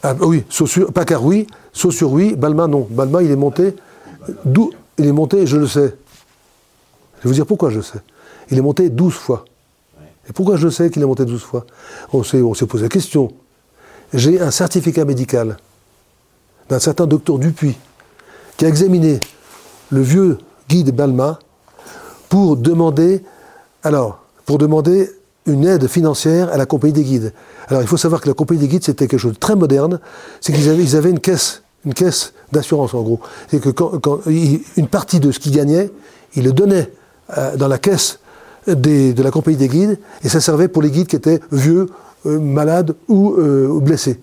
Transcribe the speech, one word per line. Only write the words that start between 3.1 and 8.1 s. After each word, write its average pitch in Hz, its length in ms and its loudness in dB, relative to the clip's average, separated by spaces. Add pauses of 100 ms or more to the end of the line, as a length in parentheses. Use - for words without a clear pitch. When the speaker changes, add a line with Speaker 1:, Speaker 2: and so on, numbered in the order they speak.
Speaker 1:
il 160 80 2
est 139 60 2
monté, 160 380 0 (680)
d'où, 202 280 2 (260)
il 147 80 2
est 143 60 2
monté, 156 340 0
je 135 100 -2
le 147 100 0
sais. 139 300 0 (1200)
Je - 40 -20
vais 123 80 -2
vous - 20 2
dire 139 140 0
pourquoi 170 240 0
je 110 60 -4
le 107 60 -4
sais. - 180 -14 (500)